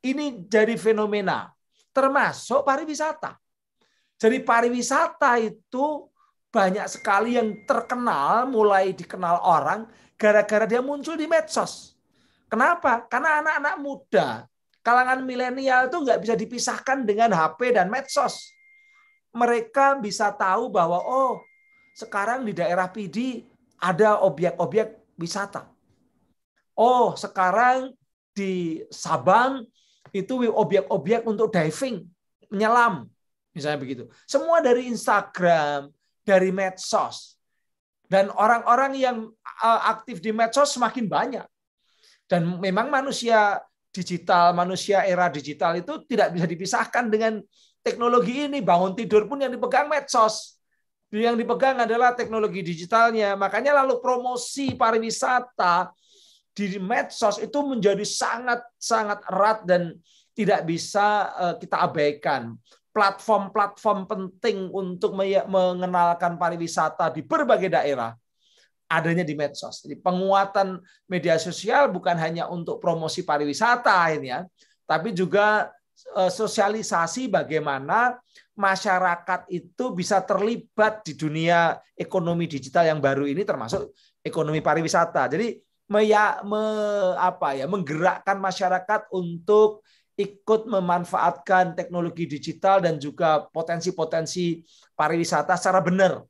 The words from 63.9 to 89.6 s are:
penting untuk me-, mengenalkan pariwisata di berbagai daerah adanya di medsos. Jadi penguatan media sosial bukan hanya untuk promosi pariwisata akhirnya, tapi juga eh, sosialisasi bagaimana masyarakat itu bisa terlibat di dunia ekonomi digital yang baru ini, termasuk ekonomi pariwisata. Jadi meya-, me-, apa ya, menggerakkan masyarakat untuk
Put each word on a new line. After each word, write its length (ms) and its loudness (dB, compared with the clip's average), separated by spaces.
penting 640 -6
untuk 480 -4
me-, 320 2
mengenalkan 880 0
pariwisata 720 -2
di 160 -8
berbagai 480 2
daerah 400 0
adanya 320 0
di 160 -4
medsos. 480 -8
Jadi 160 -14
penguatan 800 0
media 320 0
sosial 560 2
bukan 240 -2
hanya 320 -4
untuk 320 -8
promosi 400 -2
pariwisata 880 2
akhirnya, 320 -4
tapi 320 -2
juga 560 2
eh, 160 2
sosialisasi 960 -2
bagaimana 880 0
masyarakat 920 0
itu 360 -8
bisa 240 0
terlibat 800 0
di 160 -12
dunia 640 2
ekonomi 480 -2
digital 400 0
yang 160 2
baru 240 0
ini, 200 -2
termasuk 440 -6
ekonomi 400 -2
pariwisata. 720 0
Jadi 240 -2
meya-, 560 2
me-, 720 -2
apa 400 -2
ya, 80 -4
menggerakkan 720 -2
masyarakat 800 -2
untuk 640 2